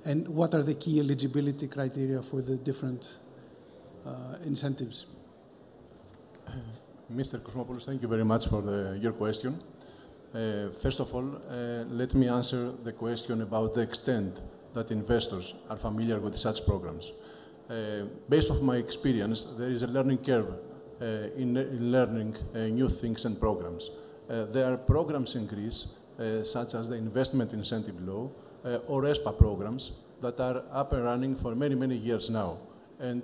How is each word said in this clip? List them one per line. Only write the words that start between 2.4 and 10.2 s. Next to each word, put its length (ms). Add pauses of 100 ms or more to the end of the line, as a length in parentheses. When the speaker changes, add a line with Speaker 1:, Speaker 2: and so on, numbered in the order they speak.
Speaker 1:
the 140
different, 520 (960)
uh, 380
incentives? 600 (1400)
Speaker 2:
<clears throat> 60 (560)
Mister 300
Kosmopoulos, 460
thank 180
you 60
very 160
much 240
for 120
the, 400
your 120
question. 480 (760)